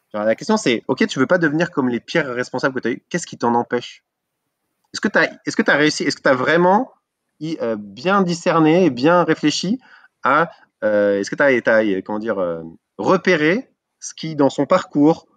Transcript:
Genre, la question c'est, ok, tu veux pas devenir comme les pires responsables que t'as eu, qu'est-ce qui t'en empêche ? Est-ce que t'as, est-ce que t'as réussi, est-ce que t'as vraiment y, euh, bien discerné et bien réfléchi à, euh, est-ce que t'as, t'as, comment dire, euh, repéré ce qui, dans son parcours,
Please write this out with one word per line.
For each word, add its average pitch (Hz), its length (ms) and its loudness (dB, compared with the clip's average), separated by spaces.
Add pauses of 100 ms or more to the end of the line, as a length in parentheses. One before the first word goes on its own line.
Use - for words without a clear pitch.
(120)
Genre, 104 120 -6
la 110 120 2
question 214 220 -2
c'est, 120 300 0
ok, 139 200 0
tu - 120 -6
veux 131 80 2
pas 185 100 2
devenir 165 320 0
comme 131 180 -2
les 117 120 -2
pires 156 260 -4
responsables 127 480 -8
que 123 60 -4
t'as 113 120 -4
eu, - 180 -8
qu'est-ce - 180 -8
qui - 100 -18
t'en 120 160 -2
empêche ? 120 500 -6 (920)
Est-ce - 60 -12
que - 80 -4
t'as, 180 200 0 (180)
est-ce 147 100 -6
que 240 60 -2
t'as 160 160 2
réussi, 151 260 0
est-ce 147 140 -2
que - 60 -20
t'as 143 100 4
vraiment 175 580 2 (480)
y, 156 220 -8
euh, 113 160 -4
bien 127 460 -2
discerné 170 640 2
et 151 40 4
bien 135 340 2
réfléchi 160 560 -2 (440)
à, 151 280 0 (320)
euh, 101 360 2
est-ce 101 120 -6
que - 40 -8
t'as, 135 260 2
t'as, 110 400 2
comment 107 180 -6
dire, 107 200 -6
euh, 85 220 -4 (360)
repéré 170 760 0 (280)
ce - 140 -16
qui, 160 220 -10
dans 139 140 4
son 143 160 -4
parcours, 165 720 0